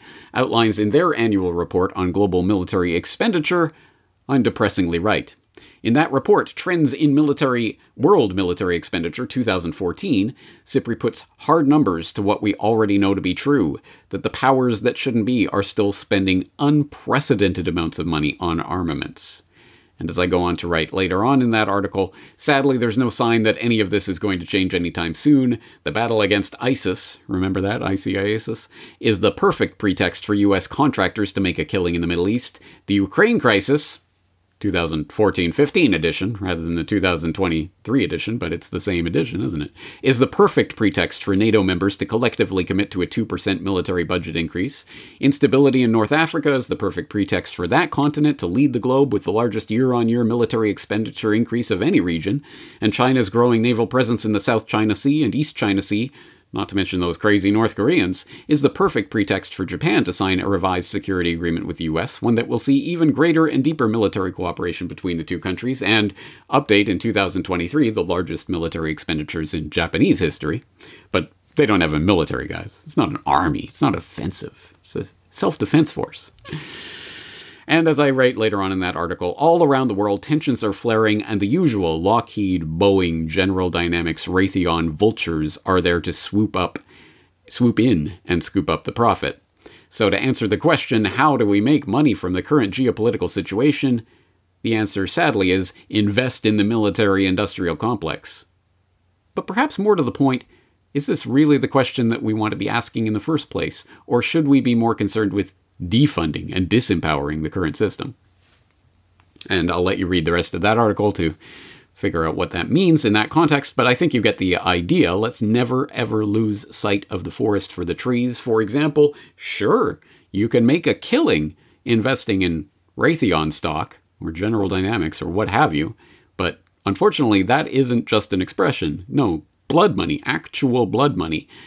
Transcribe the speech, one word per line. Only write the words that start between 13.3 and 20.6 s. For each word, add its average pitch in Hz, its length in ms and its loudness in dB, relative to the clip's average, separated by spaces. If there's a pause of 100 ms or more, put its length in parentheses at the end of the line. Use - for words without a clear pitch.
true, 104 460 0 (300)
that 98 120 -6
the - 80 -4
powers 127 520 2
that 117 140 0
shouldn't 113 300 0
be 113 220 0
are 98 140 -2
still 101 300 0
spending 95 560 0 (120)
unprecedented 123 1040 0
amounts 82 320 -4
of 82 80 -4
money 76 320 0
on 85 220 -2
armaments. - 840 -6 (560)
And 82 100 -8
as 85 120 -4
I 90 60 2
go 87 160 2
on 87 140 0
to 87 120 -6